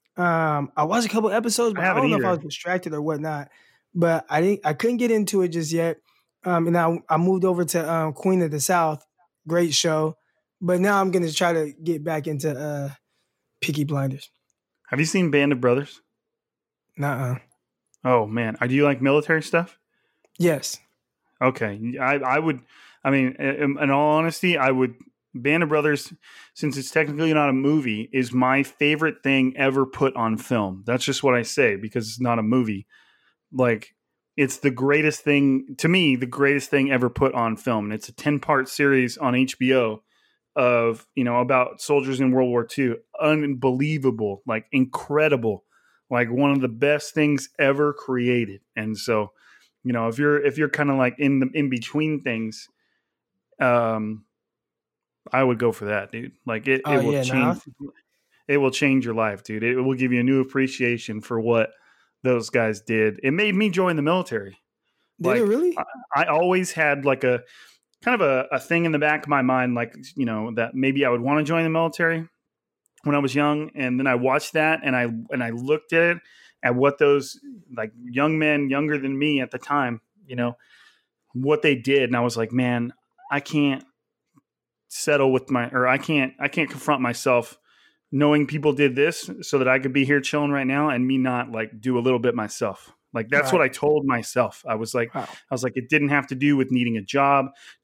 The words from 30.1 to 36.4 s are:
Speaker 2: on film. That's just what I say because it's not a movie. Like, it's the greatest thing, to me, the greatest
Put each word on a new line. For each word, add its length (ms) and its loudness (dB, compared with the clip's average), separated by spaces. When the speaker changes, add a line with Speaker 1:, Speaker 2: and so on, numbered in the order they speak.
Speaker 2:
on 220 0
film. 480 -4
That's 180 -2
just 180 -4
what 120 4
I 80 2
say 340 2
because 320 -6
it's 120 -12
not 180 0
a 40 0
movie. 440 0
Like, 420 0
it's 220 0
the 120 0
greatest 500 0
thing, 580 2
to 100 0
me, 280 4
the 100 -4
greatest 440 0